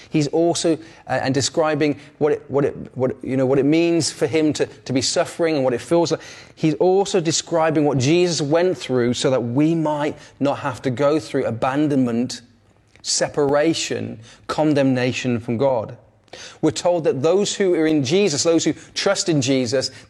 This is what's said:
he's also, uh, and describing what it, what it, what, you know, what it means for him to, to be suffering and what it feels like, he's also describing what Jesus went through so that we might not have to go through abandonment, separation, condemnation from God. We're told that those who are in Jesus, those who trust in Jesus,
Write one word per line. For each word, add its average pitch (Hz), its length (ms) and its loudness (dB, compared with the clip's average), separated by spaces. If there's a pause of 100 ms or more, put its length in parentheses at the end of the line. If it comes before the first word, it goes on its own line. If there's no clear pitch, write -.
he's 151 200 0
also, 165 460 0
uh, 139 40 -6 (280)
and 131 280 -2
describing 151 640 0 (200)
what 147 140 2
it, - 160 -4
what 135 160 0
it, - 320 -6
what, 127 260 -2
you 131 140 -4
know, 135 80 2
what 135 140 2
it 131 60 2
means 165 460 2
for - 160 -4
him 156 280 2
to, - 120 -2
to - 260 -12
be 127 100 0
suffering 165 540 -2
and 135 80 0
what 127 100 2
it 117 60 -4
feels 170 300 2
like, 156 100 -2 (340)
he's 156 200 0
also 185 460 2
describing 160 640 0
what 143 140 2
Jesus 165 420 2
went 165 380 0
through 123 360 0
so 143 160 0
that 127 100 2
we 139 340 2
might 151 420 -2 (240)
not 135 200 0
have 135 220 -6
to 135 80 -2
go 143 300 0
through - 240 -4
abandonment, 127 960 0 (640)
separation, 143 1160 0 (280)
condemnation 131 920 0
from 113 200 -4
God. 123 400 -2 (640)
We're 156 80 4
told 175 340 0
that 135 180 0
those 180 320 2
who 190 200 2
are 160 120 2
in 156 180 2
Jesus, 160 380 2
those 165 220 2
who 160 80 0
trust - 560 -2
in 151 140 2
Jesus, 127 480 0 (200)